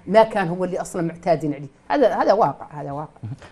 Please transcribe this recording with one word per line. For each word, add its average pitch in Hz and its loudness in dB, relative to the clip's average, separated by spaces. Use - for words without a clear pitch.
ما 214 6
كان 208 0
هو 180 -4
اللي 175 -4
أصلًا 175 -6
معتادين 165 -2
عليه. 143 -12
هذا، 247 2
هذا 269 2
واقع، 147 -2
هذا 143 -8
واقع. 147 -8